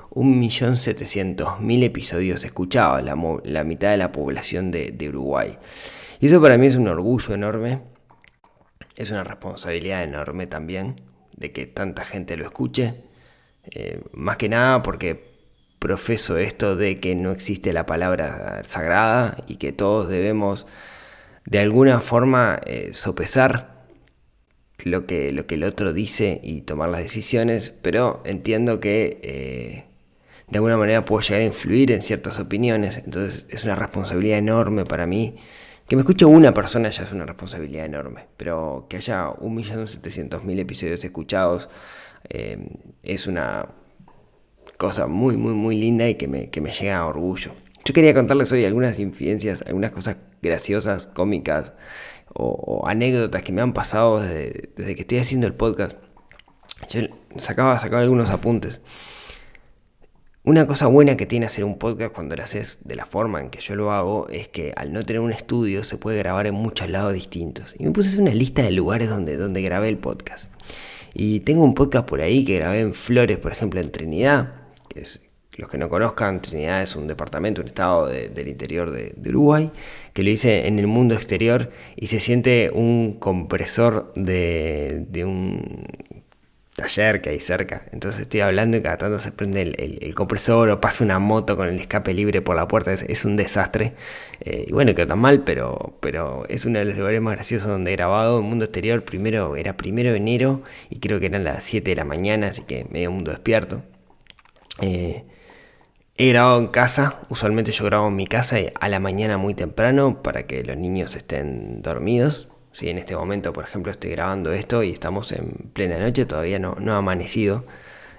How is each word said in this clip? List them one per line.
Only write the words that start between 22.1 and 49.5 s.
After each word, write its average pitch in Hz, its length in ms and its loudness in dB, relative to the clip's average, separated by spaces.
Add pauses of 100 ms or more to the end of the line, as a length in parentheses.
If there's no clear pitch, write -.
eh, 55 280 -8
sopesar - 920 0 (1000)
lo 90 220 -2
que, 71 260 -2
lo 71 140 -4
que 82 100 -6
el 78 80 -2
otro 98 300 -2
dice 101 500 -2
y 73 180 -8
tomar 78 280 -4
las 85 120 -2
decisiones, 113 680 -2
pero 107 560 0
entiendo 110 540 0
que, 104 420 0
eh, 65 640 -10 (640)
de 104 120 -2
alguna 113 180 4
manera 110 260 4
puedo 107 180 0
llegar 104 200 0
a 113 40 2
influir 120 460 4
en 98 100 2
ciertas 101 380 -4
opiniones, 104 640 0
entonces 92 460 -6
es - 160 -8
una 101 100 -2
responsabilidad 98 600 0
enorme 107 480 2
para 82 200 -2
mí. 101 300 -2 (540)
Que 127 80 4
me 135 60 6
escuche 185 220 8
una 151 280 12
persona 107 360 0
ya - 140 -8
es 92 80 -12
una 92 140 -8
responsabilidad 78 600 -10
enorme, 73 420 -12 (100)
pero 78 500 -6
que 90 100 -10
haya 92 320 -4
un 113 260 -8
millón 110 320 -8
setecientos - 560 -10
mil 95 160 -4
episodios 87 440 -6
escuchados, 90 640 -2 (600)
eh, 52 400 -10 (340)
es 95 240 -6
una 64 400 -4 (1080)
cosa 90 300 -2
muy, 113 300 2
muy, 113 160 0
muy 110 220 0
linda 113 320 4
y 107 80 2
que 69 120 -6
me, 67 220 -4
que 76 120 -8
me 73 100 -4
llega 98 280 -2
a 85 80 0
orgullo. 90 480 -4 (280)
Yo 139 100 -2
quería 156 200 10
contarles 135 380 4
hoy 123 120 4
algunas 110 360 0
infidencias, 98 640 -4